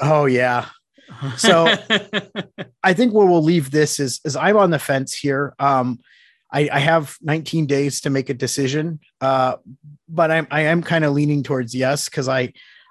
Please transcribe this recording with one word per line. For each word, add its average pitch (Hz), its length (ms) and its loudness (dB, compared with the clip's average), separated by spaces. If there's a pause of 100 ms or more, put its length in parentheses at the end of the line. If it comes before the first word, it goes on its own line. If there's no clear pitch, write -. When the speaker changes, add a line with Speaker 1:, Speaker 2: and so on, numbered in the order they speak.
Speaker 1:
Oh, 147 260 2
yeah. 123 400 0 (680)
So 170 280 4
Speaker 2:
<laughs> - 1200 -4
Speaker 1:
I 185 100 4
think 233 200 2
where 214 120 6
we'll 175 180 4
leave 156 280 2
this 151 280 0
is, 135 240 -6
is 139 120 -6
I'm 175 220 2
on 196 120 4
the 160 100 0
fence 135 340 -4
here. 139 460 -4
Um, 131 400 0 (520)
I, 147 200 0
I 143 80 0
have 160 420 0
nineteen 160 460 -2
days 139 340 -2
to - 80 -6
make 135 200 -2
a 139 40 -4
decision, 143 640 -4 (200)
uh, 131 380 0 (500)
but 160 240 0
I'm, 160 200 0
I 151 100 0
am 160 220 2
kinda 160 260 0
leaning 147 340 0
towards 123 320 -4
yes, 131 320 -2
'cause 131 220 -6
I, 131 240 -2 (380)